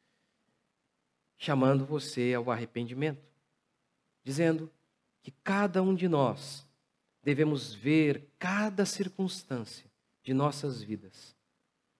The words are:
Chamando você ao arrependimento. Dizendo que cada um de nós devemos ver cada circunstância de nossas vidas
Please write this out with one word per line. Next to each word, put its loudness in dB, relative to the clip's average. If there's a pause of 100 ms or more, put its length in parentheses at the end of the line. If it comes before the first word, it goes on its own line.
(1400)
Chamando 4
você -2
ao -2
arrependimento. -4 (960)
Dizendo 0 (520)
que -18
cada 0
um 4
de 2
nós 0 (560)
devemos 2
ver 2
cada 0
circunstância -6 (320)
de -4
nossas 0
vidas -12 (640)